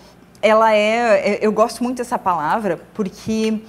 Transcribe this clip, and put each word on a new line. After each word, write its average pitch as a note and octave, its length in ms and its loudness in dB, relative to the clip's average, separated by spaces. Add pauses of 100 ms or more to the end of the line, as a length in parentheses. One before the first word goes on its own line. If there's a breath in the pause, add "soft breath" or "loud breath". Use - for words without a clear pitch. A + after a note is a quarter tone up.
(420 loud breath)
ela A3 320 4
é, G#3+ 600 2
é, - 60 -4
eu G#3+ 120 2
gosto A#3 300 0
muito B3 140 -4
dessa A#3+ 220 -4
palavra, F3 600 -2 (140)
porque, A3 760 -4